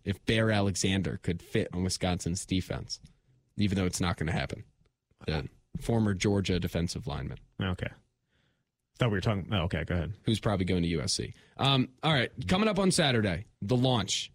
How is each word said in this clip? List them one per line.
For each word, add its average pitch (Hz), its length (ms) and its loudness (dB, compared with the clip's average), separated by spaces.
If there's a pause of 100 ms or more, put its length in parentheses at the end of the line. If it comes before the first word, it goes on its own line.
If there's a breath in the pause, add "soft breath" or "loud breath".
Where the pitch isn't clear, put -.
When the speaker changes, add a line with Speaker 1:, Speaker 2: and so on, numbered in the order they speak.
Speaker 1:
if 98 220 -4
Bear 113 240 4
Alexander 95 720 0
could 87 200 -4
fit - 300 -2
on 90 120 -2
Wisconsin's 90 640 -2
defense, - 520 -4 (580)
even 101 200 2
though 95 80 2
it's 90 160 -2
not 87 160 0
gonna 78 160 -2
happen. 69 320 -4 (640)
The 78 220 -2 (320)
former 110 340 2
Georgia 92 440 2
defensive 87 480 -4
lineman. 71 320 -6 (240)
Speaker 2:
Okay. 92 260 -2 (1080)
Thought 123 120 2
we 104 80 2
were - 20 -2
talking, 98 320 -2
oh, 95 100 2
okay, 80 220 -2
go 90 100 -4
ahead. 85 200 -2 (100)
Speaker 1:
Who's 110 160 0
probably 98 240 0
going 90 180 2
to 85 60 0
U 82 140 0
S - 120 -2
C. - 200 -6 (220 soft breath)
Um, 135 320 2 (140)
all 160 100 2
right, 127 180 2 (180)
coming 208 200 4
up 202 100 0
on 190 120 4
Saturday, 110 560 2 (160)
the 113 140 2
launch, 120 580 2